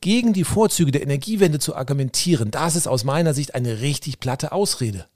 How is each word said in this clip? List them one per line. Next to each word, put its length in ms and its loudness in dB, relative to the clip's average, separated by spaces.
gegen 320 2
die 120 2
Vorzüge 480 2
der 100 0
Energiewende 560 2
zu 160 -4
argumentieren, 800 0
das 240 0
ist 100 0
aus 160 0
meiner 320 2
Sicht 220 -4
eine 240 -2
richtig 400 -4
platte 320 -4
Ausrede. 640 -2